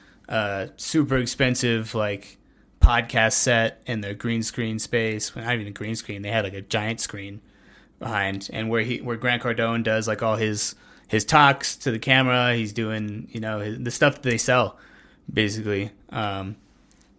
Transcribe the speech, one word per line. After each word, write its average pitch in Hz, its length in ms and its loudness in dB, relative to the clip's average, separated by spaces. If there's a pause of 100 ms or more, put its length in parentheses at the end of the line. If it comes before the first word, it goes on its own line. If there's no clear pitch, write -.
(300)
uh, 101 380 -2 (100)
super 143 400 2
expensive, 120 760 0
like, 104 420 -4 (440)
podcast 117 520 4
set 113 540 2
and 110 160 -4
their 101 100 -6
green 117 300 -2
screen 110 360 -4
space. 110 540 -2
Well, 113 120 -10
not 123 100 0
even 107 120 -6
a 101 40 -10
green 107 240 -6
screen. 101 260 -6
They 104 100 -6
had, 110 120 2
like, 95 100 -6
a 98 80 -10
giant 110 380 -4
screen 101 420 -8 (580)
behind, 98 520 -2
and 110 180 -4
where 113 140 2
he, 120 180 -4
where 120 140 -6
Grant 120 260 0
Cardone 117 420 0
does, 110 240 0
like, 107 140 -2
all 110 140 2
his, 107 400 -2 (320)
his 107 180 2
talks 143 520 6
to 131 140 -2
the 113 80 -4
camera, 123 560 4
he's 107 180 -2
doing, 110 580 -4
you 117 80 -8
know, 110 200 -4
his, 107 200 -6
the 123 120 -4
stuff 143 240 4
that - 140 -18
they 117 80 2
sell, 123 400 2 (560)
basically. 104 560 0 (220)
Um, 98 460 -4 (600)